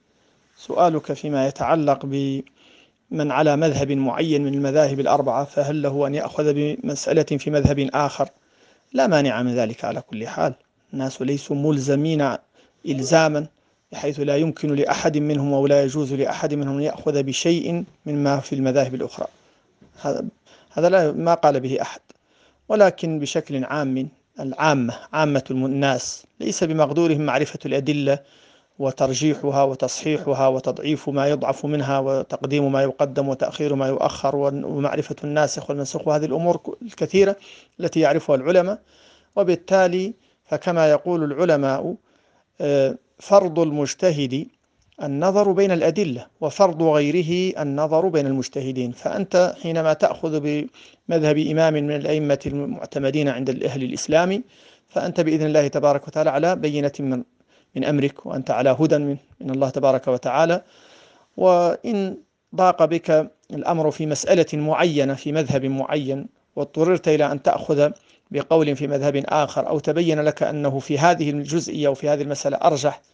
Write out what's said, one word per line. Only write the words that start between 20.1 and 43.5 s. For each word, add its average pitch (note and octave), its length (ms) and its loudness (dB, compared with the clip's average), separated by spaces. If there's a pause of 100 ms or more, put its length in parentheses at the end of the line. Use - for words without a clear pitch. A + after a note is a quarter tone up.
هذا E3 160 4
لا، F3 220 6
ما E3 220 0
قال D3 260 4
به C3 220 -2
أحد، - 200 -8 (680)
ولكن F3+ 500 2
بشكل C#3+ 460 -4
عام، C3+ 420 -4 (320)
العامة، C3+ 540 0 (200)
عامة D3 380 0
الم-، C3 140 -2
الناس C3+ 580 -2 (160)
ليس - 240 -4
بمقدورهم D#3 580 2
معرفة D3 440 -2
الأدلة C#3 540 -2 (600)
وترجيحها C#3 840 0
وتصحيحها C3+ 840 0
وتضعيف C3+ 600 -2
ما C#3 180 0
يضعف C#3 380 -2
منها C#3 340 -2
وتقديم C3+ 720 -2
ما C#3 120 2
يقدم C#3 460 -2
وتأخير C#3 460 -4
ما C3+ 120 0
يؤخر C#3 480 -2
ون-، C#3+ 280 -2
ومعرفة C#3+ 600 -4
الناسخ D3 460 -2
والمنسوخ C#3+ 380 -6
وهذه D3+ 180 0
الأمور E3+ 320 0
ك-، - 240 -12
الكثيرة G3 540 2 (440)
التي E3 200 -2
يعرفها D3+ 360 4
العلماء. F3+ 440 2 (560)
وبالتالي F#3 760 2 (320)
فكما D#3+ 460 2
يقول E3+ 320 2
العلماء، C#3+ 720 0 (680)
آه، C#3 340 2 (240)
فرض F#3 400 4